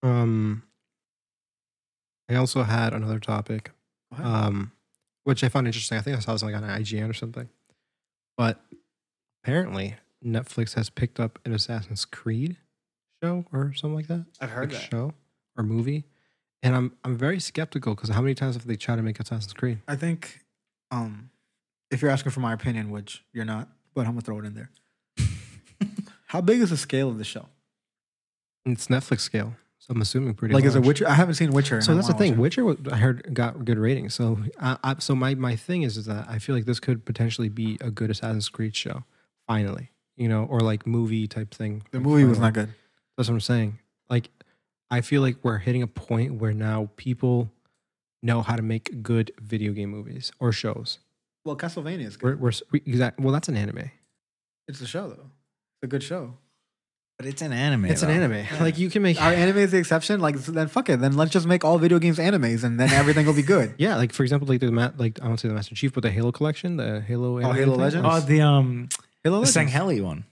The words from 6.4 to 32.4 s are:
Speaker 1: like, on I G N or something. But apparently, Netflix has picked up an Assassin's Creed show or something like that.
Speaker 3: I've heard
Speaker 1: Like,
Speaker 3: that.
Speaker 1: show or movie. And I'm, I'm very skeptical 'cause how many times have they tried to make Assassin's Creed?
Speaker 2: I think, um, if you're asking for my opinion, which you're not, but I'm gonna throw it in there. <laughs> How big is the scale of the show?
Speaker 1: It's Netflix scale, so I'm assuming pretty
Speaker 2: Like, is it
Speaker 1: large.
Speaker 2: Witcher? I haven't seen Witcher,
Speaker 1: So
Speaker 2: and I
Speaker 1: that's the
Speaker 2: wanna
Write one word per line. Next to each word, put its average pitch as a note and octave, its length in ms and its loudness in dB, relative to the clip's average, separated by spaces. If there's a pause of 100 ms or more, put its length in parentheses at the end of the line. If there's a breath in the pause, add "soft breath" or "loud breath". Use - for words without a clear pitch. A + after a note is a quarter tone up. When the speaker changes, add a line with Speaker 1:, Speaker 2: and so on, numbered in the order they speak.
Speaker 1:
like, G#2+ 120 -6
on G#2 80 -6
I G#2 200 -6
G G#2 160 -6
N A2 100 -4
or A2+ 40 -6
something. A#2 360 -10 (880)
But A2+ 260 0 (800)
apparently, G#2+ 520 -2 (280)
Netflix A#2 520 -4
has A2+ 140 -2
picked - 300 -6
up A#2 240 -4
an A#2+ 100 -4
Assassin's G#2+ 520 -6
Creed B2+ 520 -6 (680)
show F3 280 -4
or C#3 220 -2
something D3+ 220 -4
like D#3 120 -6
that. E3+ 180 -4 (140)
Speaker 3:
I've B2 120 -8
heard C3 200 -6
Speaker 1:
Like, B2 100 -8
Speaker 3:
that. - 100 -14
Speaker 1:
show B2 220 -4 (440)
or A#2 60 -2
movie. A#2 420 -2 (560)
And B2+ 140 4
I'm, B2 180 0 (100)
I'm B2+ 140 -4
very D3+ 220 0
skeptical C#3+ 560 -4
'cause A2 140 -8
how G#2+ 120 2
many C3 140 2
times C3 200 -2
have A#2 120 -10
they A#2 80 -2
tried A#2 220 -4
to A2+ 60 -2
make A2 160 -4
Assassin's A2 340 -8
Creed? A#2+ 340 -4
Speaker 2:
I C#3+ 80 -4
think, E3 460 -6 (500)
um, A#2 380 -8 (640)
if C3 100 -2
you're D3 100 4
asking C3+ 200 -2
for - 100 -6
my A#2 120 -2
opinion, A2 380 -4
which G#2 320 -12 (100)
you're A2+ 120 -6
not, A2 240 -8 (260)
but C3+ 60 -2
I'm A#2 120 -2
gonna A#2+ 80 -6
throw A2 180 -8
it G#2+ 60 -12
in G#2 80 -12
there. A2+ 160 -16 (480)
<laughs> - 720 -6 (400 loud breath)
How F3+ 140 -2
big G#3+ 200 4
is G3 100 2
the D#3 60 -2
scale C3+ 320 -2
of A2+ 80 -6
the G#2+ 60 -8
show? - 240 -12 (1200)
Speaker 1:
It's - 160 -6
Netflix C3 340 0
scale, A2+ 340 -4 (240)
so - 140 -8
I'm A2+ 80 0
assuming B2+ 320 0
pretty A2 200 -2
Speaker 2:
Like, C3+ 120 8
is C3 100 6
it C3+ 40 8
Speaker 1:
large. B2 80 6
Speaker 2:
Witcher? D3+ 200 4
I C#3+ 60 4
haven't E3 220 6
seen D#3 160 2
Witcher, C3+ 300 2
Speaker 1:
So A2 100 4
Speaker 2:
and D#3+ 80 6
I G3+ 40 2
Speaker 1:
that's A#3 40 0
the F3+ 60 4
Speaker 2:
wanna E3 280 4